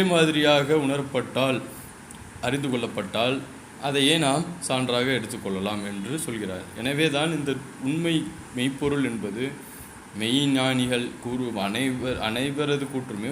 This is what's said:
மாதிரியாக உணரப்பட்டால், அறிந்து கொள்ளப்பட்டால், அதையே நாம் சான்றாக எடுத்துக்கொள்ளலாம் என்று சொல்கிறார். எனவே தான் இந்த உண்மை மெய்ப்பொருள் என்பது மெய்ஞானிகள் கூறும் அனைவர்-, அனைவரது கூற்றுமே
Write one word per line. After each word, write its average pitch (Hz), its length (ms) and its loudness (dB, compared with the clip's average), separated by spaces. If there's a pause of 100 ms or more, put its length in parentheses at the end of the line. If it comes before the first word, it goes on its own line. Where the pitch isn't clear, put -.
மாதிரியாக 151 760 6
உணரப்பட்டால், 135 800 0 (840)
அறிந்து 135 280 0
கொள்ளப்பட்டால், 113 680 0 (460)
அதையே 143 360 4
நாம் 151 280 2 (160)
சான்றாக 127 560 2
எடுத்துக்கொள்ளலாம் 104 680 -2
என்று 101 340 -6
சொல்கிறார். 98 460 -6 (120)
எனவே 139 320 2
தான் 147 220 2
இந்த 143 200 -2 (320)
உண்மை 165 320 2 (400)
மெய்ப்பொருள் 135 500 0
என்பது 110 380 -4 (760)
மெய்ஞானிகள் 127 840 2 (140)
கூறும் 120 460 -4
அனைவர்-, 123 560 0
அனைவரது 139 640 0
கூற்றுமே 123 460 -6